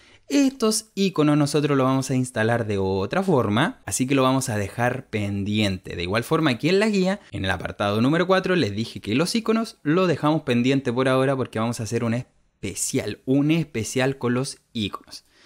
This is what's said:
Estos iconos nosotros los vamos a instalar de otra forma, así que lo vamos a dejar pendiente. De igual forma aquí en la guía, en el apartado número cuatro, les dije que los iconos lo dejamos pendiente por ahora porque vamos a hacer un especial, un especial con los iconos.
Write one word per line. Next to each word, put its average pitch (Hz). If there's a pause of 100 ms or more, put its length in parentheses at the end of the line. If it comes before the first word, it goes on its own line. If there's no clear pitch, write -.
(260)
Estos 262
iconos 156
nosotros 143
los 131
vamos 131
a 135
instalar 113
de 104
otra 95
forma, 139
así -
que 139
lo 135
vamos 131
a 107
dejar 120
pendiente. 101
De 87
igual 101
forma 160
aquí 139
en 196
la 220
guía, 190 (100)
en 98
el 95
apartado 101
número 160
cuatro, 185
les 104
dije 107
que 101
los 160
iconos 226
lo 175
dejamos 151
pendiente 127
por 131
ahora 131
porque 117
vamos 117
a 120
hacer 117
un 113
especial, -
un 143
especial 135
con 120
los 127 (100)
iconos. - (200)